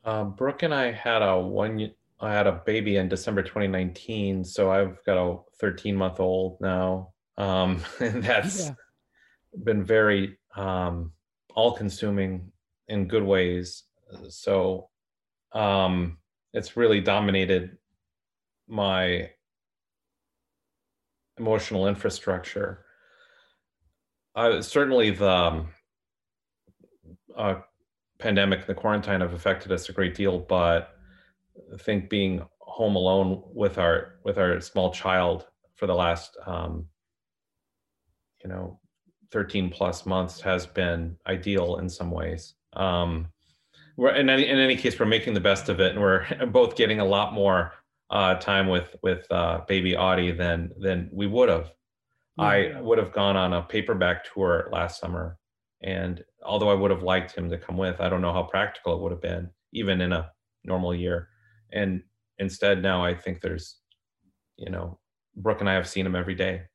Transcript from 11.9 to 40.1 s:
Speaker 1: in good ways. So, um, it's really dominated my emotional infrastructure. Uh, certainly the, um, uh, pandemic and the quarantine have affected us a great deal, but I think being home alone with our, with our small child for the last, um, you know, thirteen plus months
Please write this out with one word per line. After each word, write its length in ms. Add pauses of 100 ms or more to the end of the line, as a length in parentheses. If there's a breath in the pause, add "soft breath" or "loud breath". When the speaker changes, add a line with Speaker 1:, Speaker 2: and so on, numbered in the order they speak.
Speaker 1:
in 180
good 160
ways. 600 (440)
So, 600 (640)
um, 640 (340)
it's 240
really 240
dominated 760 (880)
my 640 (2000)
emotional 500
infrastructure. 1000 (1500 soft breath)
Uh, 260
certainly 500
the, 180
um, 380 (1700)
uh, 200 (640)
pandemic 400
and 80
the 80
quarantine 460
have 120
affected 380
us 180
a 40
great 220
deal, 240
but 560 (800 soft breath)
I 40
think 320
being 320 (180)
home 360
alone 500
with 320
our, 460
with 140
our 240
small 300
child 560 (280)
for 120
the 80
last, 500
um, 400 (1600)
you 60
know, 300 (520)
thirteen 380
plus 360
months 360